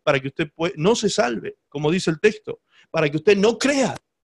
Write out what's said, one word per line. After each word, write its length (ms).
para 160
que 80
usted 260
pue-, 220
no 200
se 140
salve, 500
como 220
dice 200
el 80
texto, 400
para 200
que 60
usted 220
no 200
crea 380